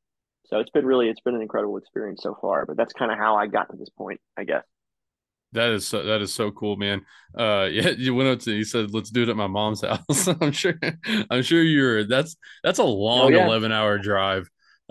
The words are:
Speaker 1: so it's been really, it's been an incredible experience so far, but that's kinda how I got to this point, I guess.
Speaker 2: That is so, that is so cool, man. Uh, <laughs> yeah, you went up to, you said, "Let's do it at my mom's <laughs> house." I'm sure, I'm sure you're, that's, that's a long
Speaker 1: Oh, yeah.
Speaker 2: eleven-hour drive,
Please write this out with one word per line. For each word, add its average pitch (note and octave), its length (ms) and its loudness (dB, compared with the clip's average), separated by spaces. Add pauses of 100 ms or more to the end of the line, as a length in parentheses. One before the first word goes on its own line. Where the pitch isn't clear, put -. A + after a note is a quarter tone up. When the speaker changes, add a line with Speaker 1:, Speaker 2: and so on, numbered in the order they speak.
(460)
Speaker 1:
so G#2+ 140 -2
it's A2+ 120 -4
been C#3+ 160 0
really, B2+ 220 4
it's A2 120 -6
been B2 140 -2
an A2+ 80 -4
incredible G#2 340 -4
experience G#2 460 -10
so - 180 -8
far, F#2 240 -2
but - 100 -8
that's - 180 -2
kinda A2+ 220 -4
how G#2+ 200 2
I G#2 100 2
got G#2 240 -4
to - 80 -16
this - 120 -16
point, G2 300 -12 (160)
I G#2 80 -10
guess. C#2+ 220 -4 (840)
Speaker 2:
That A#2 180 0
is G#2+ 180 -2
so, G2+ 160 -4
that G#2+ 180 0
is G2 120 -4
so G#2 180 -2
cool, G#2 240 -4
man. G2+ 300 -4 (320)
Uh, G#2 320 2
<laughs> - 20 -2
yeah, G#2 180 0
you B2+ 260 -2
went C3 140 4
up B2 120 0
to, A#2 100 -4
you G#2 120 0
said, G#2+ 280 -2
"Let's G#2+ 200 -6
do A#2+ 120 2
it A#2 60 2
at A2+ 60 -2
my G#2 120 -2
mom's G#2 340 -2
<laughs> - 260 -4
house." D3 200 0
I'm E3 240 0
sure, E3+ 280 -2 (500)
I'm B2+ 140 2
sure E3 180 4
you're, C3+ 420 4
that's, C3 320 0 (280)
that's F#3+ 160 2
a B3+ 40 4
long B2 500 4
Speaker 1:
Oh, - 20 8
yeah. A2 100 6
Speaker 2:
eleven-hour A2 540 2
drive, F#2+ 500 0 (420)